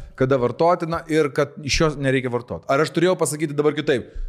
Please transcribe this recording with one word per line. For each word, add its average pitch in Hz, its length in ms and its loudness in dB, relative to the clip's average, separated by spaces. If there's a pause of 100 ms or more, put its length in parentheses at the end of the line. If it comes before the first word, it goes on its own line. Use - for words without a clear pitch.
(160)
kada 131 240 2
vartotina 165 680 0
ir 156 280 0
kad 143 260 -2
iš 147 220 0
jos 151 180 2
nereikia 131 320 0
vartoti. 117 380 -6
Ar 139 100 4
aš 156 160 0
turėjau 175 240 2
pasakyti 151 400 -2
dabar 147 160 2
kitaip? 143 320 -2 (220)